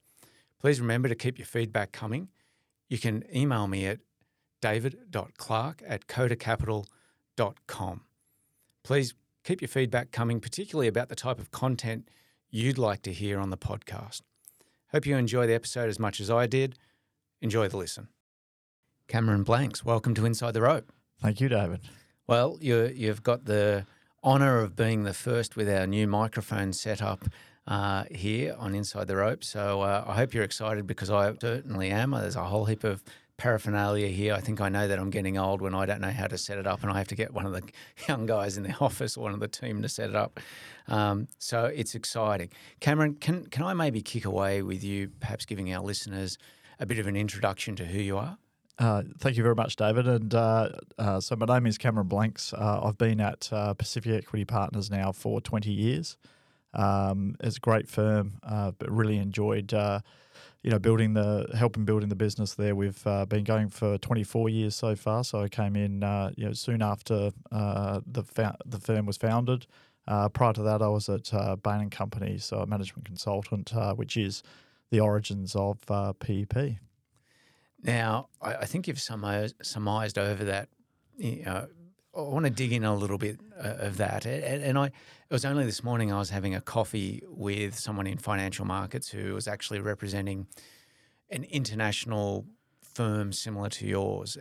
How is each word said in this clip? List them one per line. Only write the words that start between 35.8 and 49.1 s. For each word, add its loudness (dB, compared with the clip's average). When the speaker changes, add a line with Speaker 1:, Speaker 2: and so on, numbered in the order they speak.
Speaker 1:
don't -2
know -2
how -2
to -4
set -6
it -6
up 0
and -2
I 0
have -2
to -6
get -4
one -4
of -4
the -6
<laughs> -12
young -2
guys 0
in -6
the -4
office 0
or -8
one -2
of -6
the -2
team -6
to -4
set -4
it -4
up. 0
Um, 2
so 0
it's -2
exciting. -2
Cameron, 4
can, -2
can -4
I 0
maybe 0
kick -6
away 2
with -4
you -4
perhaps -6
giving -6
our -4
listeners -6
a -4
bit -2
of -2
an 0
introduction -2
to -6
who -2
you 0
are? -6
Speaker 2:
Uh, 4